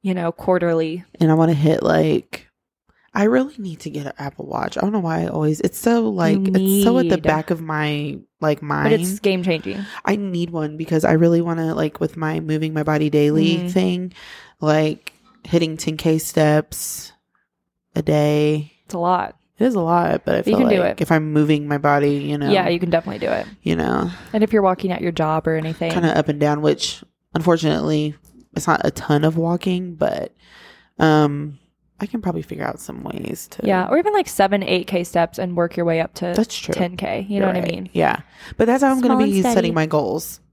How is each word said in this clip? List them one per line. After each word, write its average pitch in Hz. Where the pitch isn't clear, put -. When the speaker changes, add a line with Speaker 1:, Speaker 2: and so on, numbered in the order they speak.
Speaker 1:
you 190
know, 170
quarterly. 170
Speaker 2:
And 160
I 156
wanna 160
hit, 151
like, -
I 202
really 254
need 185
to 156
get 147
an 139
Apple 139
Watch. -
I -
don't 202
know 214
why 165
I -
always, 156
it's -
so, 233
like, 196
Speaker 1:
You 190
Speaker 2:
it's 190
so 233
at 170
the 180
Speaker 1:
need. 160
Speaker 2:
back 156
of 165
my, 151
like, 151
mind. 147
Speaker 1:
But -
it's 185
game 185
changing. 190
Speaker 2:
I 202
need 180
one 156
because 160
I -
really 170
wanna, 165
like, 156
with 156
my 160
moving 156
my 156
body 151
daily 151
Speaker 1:
Mm-hmm. 180
Speaker 2:
thing, 180
like, 156
hitting 165
ten 156
K 160
steps -
a 160
day. 151
Speaker 1:
It's -
a 180
lot. 175
Speaker 2:
It 233
is 254
a 196
lot, 170
but -
I -
Speaker 1:
You -
Speaker 2:
feel -
Speaker 1:
can 247
do 208
Speaker 2:
like 175
Speaker 1:
it. -
Speaker 2:
if 165
I'm 156
moving 151
my 147
body, 143
you 147
know. 147
Speaker 1:
Yeah, 185
you 170
can 175
definitely 170
do -
it. -
Speaker 2:
You -
know. 71
Speaker 1:
And 214
if 214
you're 214
walking 185
at 175
your 175
job 160
or 160
anything. 160
Speaker 2:
Kinda 165
up 147
and 147
down, 147
which -
unfortunately 156
it's -
not 165
a -
ton 151
of 160
walking, 175
but, -
um, 151
I 208
can 226
probably 165
figure -
out -
some -
ways -
to -
Speaker 1:
Yeah, 185
or 269
even, 392
like, 403
seven, 196
eight 180
K 175
steps 170
and 180
work 170
your 175
way 165
up -
to 175
Speaker 2:
That's 214
true. -
Speaker 1:
ten 180
K. -
You 202
know 196
Speaker 2:
You're 185
Speaker 1:
what -
I 180
Speaker 2:
right. 175
Speaker 1:
mean? 185
Speaker 2:
Yeah. 156
But 220
that's 262
how 269
I'm 262
gonna 247
Speaker 1:
Small 262
and 202
Speaker 2:
be 190
setting 233
Speaker 1:
steady. 185
Speaker 2:
my 160
goals. 151